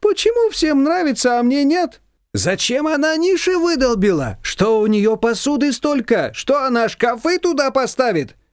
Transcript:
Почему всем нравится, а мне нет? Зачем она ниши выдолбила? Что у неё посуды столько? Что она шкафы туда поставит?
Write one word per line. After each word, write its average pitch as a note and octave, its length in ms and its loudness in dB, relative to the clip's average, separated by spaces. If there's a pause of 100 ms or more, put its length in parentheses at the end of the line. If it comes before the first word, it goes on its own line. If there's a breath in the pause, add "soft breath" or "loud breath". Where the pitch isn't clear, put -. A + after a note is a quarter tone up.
Почему A4+ 500 0
всем D4+ 320 2
нравится, C#4+ 560 0
а A#3+ 40 0
мне C4+ 200 2
нет? D#4+ 380 0 (340)
Зачем F#3+ 520 -2
она D#4 300 0
ниши F4+ 400 0
выдолбила? A3+ 840 0
Что A3 380 0
у G#3+ 60 2
неё G#3+ 300 2
посуды A#3+ 560 0
столько? A3+ 640 -2
Что - 300 -2
она A#3 240 0
шкафы B3 500 -2
туда D4 320 0
поставит? A3+ 680 -2 (160)